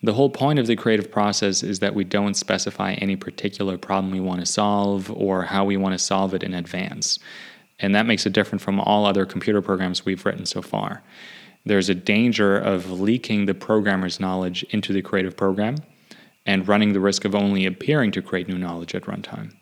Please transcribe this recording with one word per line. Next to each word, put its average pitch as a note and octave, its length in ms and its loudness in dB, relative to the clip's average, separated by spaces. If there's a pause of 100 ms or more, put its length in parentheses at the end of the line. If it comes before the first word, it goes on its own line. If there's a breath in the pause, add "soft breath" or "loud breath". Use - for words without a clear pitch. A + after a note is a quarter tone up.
The A#2 80 4
whole C3+ 180 4
point C#3+ 300 2
of A2+ 80 0
the A#2 80 4
creative G#2+ 340 2
process G#2 540 0
is F#2+ 160 -2
that G2+ 160 0
we G2 80 0
don't G2+ 300 0
specify G2 580 -2
any G2 240 -2
particular F#2+ 600 -6
problem F#2+ 360 -2
we F#2+ 80 -2
want F#2 200 -2
to F2+ 60 -4
solve G2+ 640 0
or F#2+ 320 0
how G2 220 0
we G2 120 0
want F#2+ 180 2
to F#2 40 -4
solve F#2+ 340 0
it F#2 120 -2
in F#2 100 -6
advance. - 640 -6 (640 loud breath)
And G2 140 2
that G#2+ 120 4
makes A2+ 200 2
it G2 60 0
different G2+ 300 0
from G2 160 -2
all G#2 260 4
other G2 220 2
computer G#2 340 0
programs F#2 440 -2
we've F#2 200 -4
written F#2 220 -2
so - 160 -4
far. - 400 -4 (640 loud breath)
There's G2 220 2
a G2 60 4
danger G#2 600 2
of F#2 440 -2
leaking G#2 460 0
the F#2+ 80 0
programmer's G2 680 0
knowledge F#2 500 -2
into G#2 220 -2
the F#2+ 100 0
creative F#2 340 -2
program G#2 420 0 (680 loud breath)
and F#2+ 220 0
running G#2 240 4
the G2 80 2
risk G2 240 2
of G2 100 0
only G2+ 320 2
appearing A2+ 460 0
to F#2 100 -2
create F#2 260 -4
new F#2 100 -4
knowledge E2+ 360 -6
at F#2+ 100 -4
runtime. - 580 -10